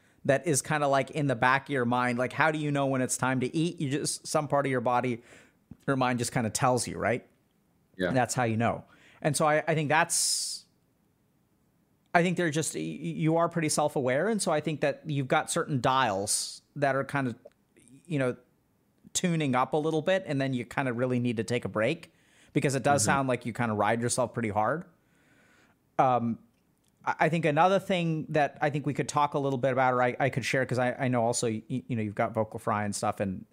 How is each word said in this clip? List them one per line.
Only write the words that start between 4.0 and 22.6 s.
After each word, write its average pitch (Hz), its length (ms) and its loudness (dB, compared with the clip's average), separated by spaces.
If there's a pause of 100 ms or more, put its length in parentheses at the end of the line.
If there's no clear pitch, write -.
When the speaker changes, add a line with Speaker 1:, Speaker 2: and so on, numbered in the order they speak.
Speaker 1:
some 151 200 0
part 143 200 0
of 135 40 0
your 127 100 0
body, 123 420 0 (640)
your 135 80 2
mind 127 240 0
just 117 120 -4
kinda 110 200 0
tells 127 360 2
you, 85 120 -8
right? 101 260 0 (720)
Speaker 2:
Yeah. 92 120 0
Speaker 1:
And 131 80 0
that's 120 180 0
how 127 80 2
you 113 140 0
know. 113 260 0 (380)
And 151 160 0
so 165 100 2
I, 151 200 4
I 165 80 2
think 151 140 0
that's, - 760 0 (1500)
I 175 100 4
think 175 140 0
they're 175 120 2
just, 151 260 -2
y-, 156 60 -6
y-, 160 200 -8
you 165 360 0
are 170 100 2
pretty 165 220 -2
self-aware. 147 580 0
And 220 140 -2
so 180 100 -2
I 151 80 2
think 151 220 -4
that 143 240 0
you've 139 220 -2
got 156 240 0
certain 151 280 -2
dials 117 840 0 (140)
that 139 200 0
are 135 80 0
kind 135 240 -4
of, 113 80 -6 (720)
you 160 120 -2
know, 127 160 0 (800)
tuning 160 420 0
up 127 180 0
a 160 40 2
little 156 240 0
bit, 185 240 0
and 139 140 -2
then 135 140 -2
you 120 120 -4
kind 139 220 -4
of 117 100 -2
really 127 220 0
need 120 180 0
to 113 60 0
take 120 220 -2
a 104 40 -6
break 110 440 -2 (400)
because 139 220 2